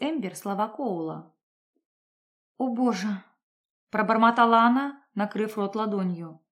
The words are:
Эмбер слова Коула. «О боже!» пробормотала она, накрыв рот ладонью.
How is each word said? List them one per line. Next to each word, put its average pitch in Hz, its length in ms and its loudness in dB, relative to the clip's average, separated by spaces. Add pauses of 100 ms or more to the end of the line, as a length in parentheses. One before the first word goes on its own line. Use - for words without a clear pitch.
Эмбер 262 360 -4
слова 202 320 -4
Коула. 165 680 -6 (1200)
«О 254 120 -4
боже!» 214 540 -2 (720)
пробормотала 226 640 4
она, 269 420 2 (120)
накрыв 208 420 -4
рот 202 180 -2
ладонью. 180 760 -4